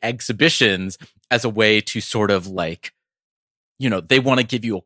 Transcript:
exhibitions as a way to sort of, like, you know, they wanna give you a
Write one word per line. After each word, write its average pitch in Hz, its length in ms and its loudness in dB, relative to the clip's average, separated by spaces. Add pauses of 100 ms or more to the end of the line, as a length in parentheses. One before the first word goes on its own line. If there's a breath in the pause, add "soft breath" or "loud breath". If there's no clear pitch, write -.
exhibitions 110 920 0 (340 loud breath)
as 117 140 0
a 123 60 0
way 107 320 4
to - 180 -6
sort 104 300 0
of, 95 160 0
like, 87 480 -8 (840)
you 131 120 -2
know, 95 100 -2
they 131 200 4
wanna 127 240 2
give 117 200 -6
you 110 120 -4
a 90 100 -8